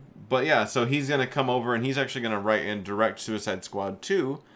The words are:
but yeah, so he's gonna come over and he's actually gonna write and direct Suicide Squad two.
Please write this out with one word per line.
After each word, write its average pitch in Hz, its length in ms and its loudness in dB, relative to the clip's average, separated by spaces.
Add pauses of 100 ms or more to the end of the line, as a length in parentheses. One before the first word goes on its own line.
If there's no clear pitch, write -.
(280)
but 127 180 2
yeah, 135 200 4
so 117 200 0
he's 135 240 0
gonna 135 180 2
come 131 220 0
over 123 260 2
and 117 100 0
he's 135 120 0
actually 131 240 -2
gonna 110 180 -2
write 104 260 2
and 104 200 -4
direct 101 340 0
Suicide 101 460 -4
Squad 98 360 -6
two. 156 380 0 (160)